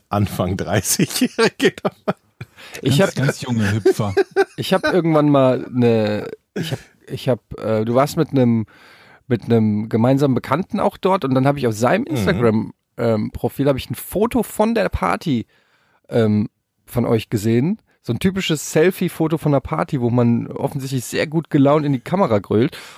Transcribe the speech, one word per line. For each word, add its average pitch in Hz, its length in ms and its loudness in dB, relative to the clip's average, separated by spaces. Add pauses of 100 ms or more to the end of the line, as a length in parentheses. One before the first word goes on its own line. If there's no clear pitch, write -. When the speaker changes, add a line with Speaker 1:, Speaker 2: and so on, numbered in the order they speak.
Speaker 1:
Anfang 101 480 -2
<laughs> - 20 -4
dreißigjährige 196 1120 -2 (1080)
Speaker 2:
Ich 135 160 2
Speaker 3:
Ganz, 190 180 2
Speaker 2:
hab 127 100 -2
Speaker 3:
ganz 151 140 -2
junge 110 320 -2
Hüpfer. 107 420 0 (200)
Speaker 2:
<laughs> - 240 -2
Ich 127 160 -2
hab 190 100 0
irgendwann 160 460 2
mal 131 340 4
eine, 113 640 0 (260)
ich 165 180 -6
hab, 120 60 -4 (300)
ich 131 220 -8
hab, - 280 -6
äh, 110 280 -2
du 117 80 0
warst 143 240 2
mit 147 120 0
einem, 117 360 2 (600)
mit - 180 -2
einem 110 440 2
gemeinsamen 131 460 2
Bekannten 165 460 -2
auch - 180 -2
dort 190 260 0
und 131 100 0
dann 131 120 2
hab 143 100 2
ich 135 100 -2
auf 113 80 0
seinem 123 280 2
Speaker 1:
Mhm. 294 60 -8
Speaker 2:
Instagram, 110 640 0 (260)
ähm, 113 340 -2
Profil - 360 -4
hab 139 80 2
ich - 120 -8
ein 127 60 -8
Foto 220 480 -2
von 214 320 -2
der 190 160 -2
Party, 170 560 -2 (640)
ähm, 107 400 2 (340)
von 120 220 -4
euch 113 240 -2
gesehen. 117 480 0 (240)
So 123 100 -4
ein 117 60 -4
typisches 185 540 -2
Selfie-Foto 165 680 0
von 151 140 0
der 139 80 2
Party, 156 420 -4
wo 120 80 2
man 120 380 2
offensichtlich 135 580 -6
sehr - 200 -2
gut 160 240 -4
gelaunt 147 360 4
in 143 80 2
die 120 60 -2
Kamera 160 400 0
grölt. 107 360 0 (220)